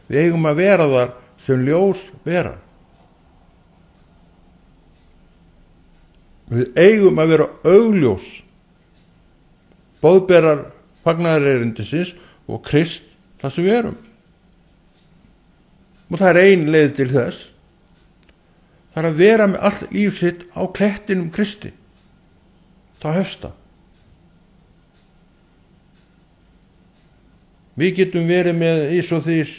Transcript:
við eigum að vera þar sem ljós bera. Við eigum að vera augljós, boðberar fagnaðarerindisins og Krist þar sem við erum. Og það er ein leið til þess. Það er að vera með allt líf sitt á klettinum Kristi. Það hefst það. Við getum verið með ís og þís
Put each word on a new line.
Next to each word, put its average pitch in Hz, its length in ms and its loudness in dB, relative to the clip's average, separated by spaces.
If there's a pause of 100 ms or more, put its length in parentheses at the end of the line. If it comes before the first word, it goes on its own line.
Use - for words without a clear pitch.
við 147 220 0
eigum 165 180 0
að 151 160 0
vera 180 300 2
þar 123 220 -2 (340)
sem 127 180 0
ljós 180 380 0 (220)
bera. 156 280 -4 (4000)
Við 123 240 -4
eigum 190 420 4
að 160 140 2
vera 156 140 2 (180)
augljós, 185 600 2 (1800)
boðberar 170 640 4 (360)
fagnaðarerindisins 147 1080 -2 (320)
og 110 240 -12
Krist 165 400 -2 (320)
þar 139 140 -10
sem 170 100 -4
við 220 160 0
erum. - 160 -8 (2000)
Og 170 120 -8
það 190 100 4
er 175 140 4
ein 185 280 4
leið 151 260 4
til 135 140 -2
þess. 139 340 -4 (1500)
Það 160 80 -8
er 165 80 -2
að 156 120 0
vera 214 300 4
með - 180 -6
allt - 240 -10
líf 202 280 -2
sitt 175 240 -4 (100)
á 170 60 -6 (100)
klettinum 196 640 -4
Kristi. - 380 -8 (1300)
Það 160 160 -4
hefst - 240 -8
það. - 120 -14 (4000)
Við 180 220 0
getum 170 320 -2
verið 175 260 0
með 165 220 0 (180)
ís 170 160 -4
og 165 140 -4
þís 160 320 -2